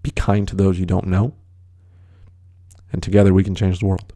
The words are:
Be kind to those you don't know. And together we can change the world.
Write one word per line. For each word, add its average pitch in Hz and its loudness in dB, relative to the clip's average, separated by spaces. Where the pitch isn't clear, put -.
Be 147 -6
kind 101 -2
to 95 -8
those 95 2
you 92 -2
don't 92 -2
know. 98 0
And 90 -8
together 98 4
we 95 4
can 98 -4
change 92 -2
the 101 -2
world. 95 -4